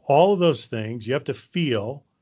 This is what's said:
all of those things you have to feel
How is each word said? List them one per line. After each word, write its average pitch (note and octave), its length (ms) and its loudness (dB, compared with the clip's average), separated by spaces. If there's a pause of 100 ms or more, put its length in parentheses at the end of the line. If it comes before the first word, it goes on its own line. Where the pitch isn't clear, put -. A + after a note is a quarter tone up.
all E3+ 260 6
of F#3+ 80 -2
those E3 260 0
things A2 400 -8
you B2 80 -2
have C#3+ 100 -4
to C3 100 -6
feel C3 680 -4 (200)